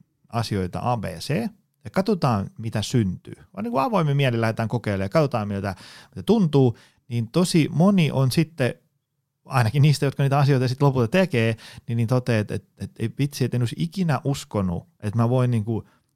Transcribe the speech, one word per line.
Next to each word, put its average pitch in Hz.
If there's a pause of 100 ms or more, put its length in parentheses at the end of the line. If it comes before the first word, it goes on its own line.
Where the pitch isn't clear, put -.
(320)
asioita 95
A, 120
B, 95
C, 87 (560)
ja -
katsotaan, 160
mitä 110
syntyy. 104 (200)
Vaan 202
niinku 240
avoimin 185
mielin 123
lähdetään 113
kokeilemaan, 98
ja 95
katsotaan, 120
miltä, 98 (400)
miltä 95
tuntuu, 147 (320)
niin 120
tosi 165
moni 175
on 131
sitten, 156 (720)
ainakin 120
niistä, 147
jotka 135
niitä 139
asioita 131
sit 127
lopulta 131
tekee, 120 (320)
niin, 117
niin 117
toteaa, 123
että, -
että, - (100)
että -
ei 113
vitsi, 139
että 123
en 123
olisi 117
ikinä 165
uskonut, 98 (120)
että 104
mä 117
voin 127
niinku 110 (280)